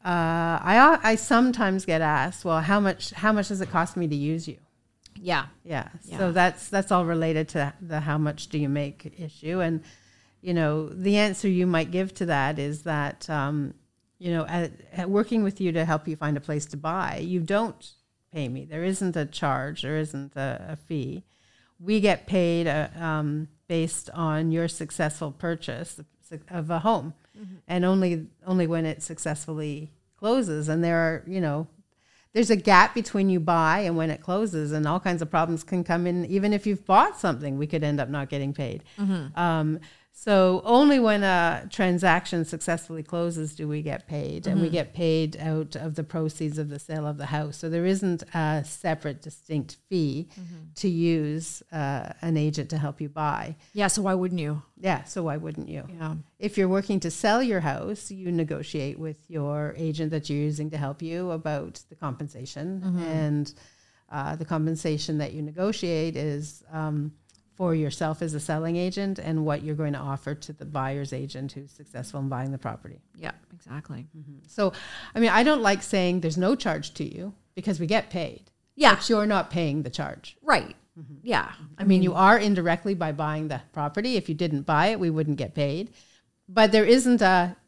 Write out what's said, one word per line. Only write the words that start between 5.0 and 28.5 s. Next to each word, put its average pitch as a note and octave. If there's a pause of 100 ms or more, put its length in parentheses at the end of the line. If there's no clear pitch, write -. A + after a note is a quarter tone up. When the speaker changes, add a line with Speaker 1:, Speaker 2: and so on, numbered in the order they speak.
Speaker 2:
Yeah. E3+ (180)
Speaker 1:
Yeah. D#3+ (160)
Speaker 2:
Yeah. -
Speaker 1:
So F3+
that's, F3+
that's G3
all F3+
related D#3+
to C#3+
the D#3+
"how D3
much D3+
do D#3
you D3
make" C#3+
issue. E3
And, E3 (600)
you F3+
know, D#3
the G3
answer G#3
you F3+
might E3
give F#3+
to -
that D3
is D3
that, D3
um, D3 (440)
you F3+
know, D#3+
at, E3+ (200)
at F3+
working A3
with G3
you F3+
to E3
help D#3
you D#3
find D3
a C#3+
place D3+
to D3
buy, D#3+
you F3+
don't G3+ (400)
pay D3
me. C3+
There D#3+
isn't F#3+
a D3
charge. C#3
There D3+
isn't C#3+
a, C3
a D#3
fee. D3+ (540)
We G#3
get G3
paid, E3+
uh, D3+ (100)
um, D#3 (200)
based E3
on D#3+
your E3
successful D3+
purchase E3 (480)
of E3
a E3
home, E3 (280)
Speaker 2:
Mm-hmm. F#3+ (140)
Speaker 1:
and F3+
only, F3+ (180)
only F3+